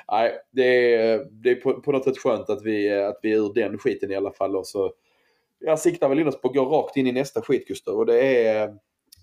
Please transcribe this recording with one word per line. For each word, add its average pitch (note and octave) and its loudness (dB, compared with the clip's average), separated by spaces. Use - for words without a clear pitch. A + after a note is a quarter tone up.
Nej, A2+ 2
det B2 4
är, A2 2
det A2 -2
är B2 4
på, C3+ -2
på C#3+ -2
något C3+ 0
sätt C3 0
skönt G#2+ -2
att G2+ -4
vi, G#2 0
att G#2 -4
vi A2 0
är A2 4
ur G#2 0
den G#2 -2
skiten G2+ -4
i F#2+ -4
alla G2 -4
fall. G2 -4
Och F#2 -6
så, F#2+ -4
jag D#3 0
siktar D3+ 0
väl C#3 2
in D#3+ 0
oss C3 -4
på C3 -2
att B2+ -2
gå C3+ 2
rakt C#3 0
in C3 2
i B2 2
nästa B2+ -4
skit, - -2
Gustav. G2 -6
Och A2+ 0
det A#2+ 4
är G#2+ 0